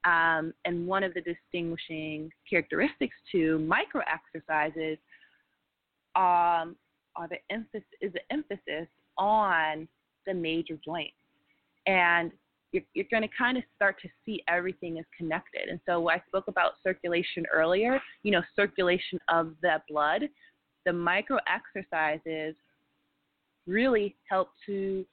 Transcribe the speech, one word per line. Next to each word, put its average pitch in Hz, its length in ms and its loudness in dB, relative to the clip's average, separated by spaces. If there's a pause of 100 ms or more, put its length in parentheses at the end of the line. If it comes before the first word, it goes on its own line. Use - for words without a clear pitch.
Um, 165 480 4 (120)
and 175 220 -2
one 190 180 0
of 180 100 -4
the 180 60 -4
distinguishing 165 1120 -8 (160)
characteristics 190 640 0 (180)
to 160 280 2
micro 208 420 0
exercises, 156 960 -4 (1160)
um, 175 580 4 (400)
are 170 140 -10
the 165 100 -10 (120)
emphasis, 214 360 -10 (140)
is 190 120 -4
the - 200 -8
emphasis 170 560 -8 (280)
on 170 720 2 (400)
the 196 80 -4
major 165 500 -2
joints. 156 300 -8 (720)
And 175 460 4 (400)
you're, 196 100 -2 (120)
you're 208 160 -4
gonna 220 260 0
kinda 254 260 0 (140)
start 196 260 0
to 175 60 -16 (160)
see 214 240 -8
everything 175 500 -2
is 165 60 -10 (120)
connected. 165 520 -6
And - 180 -8
so 170 220 0
I 170 200 2
spoke 190 200 -2
about 180 340 2
circulation 175 680 -2
earlier, 196 480 4 (220)
you 208 80 0
know, 175 120 4 (140)
circulation 180 640 0 (100)
of 165 320 2
the 160 280 2
blood. 151 400 0 (580)
The 180 60 2
micro 180 540 0
exercises 160 1080 -4 (1120)
really 214 500 2 (120)
help 190 220 0 (160)
to 196 460 -4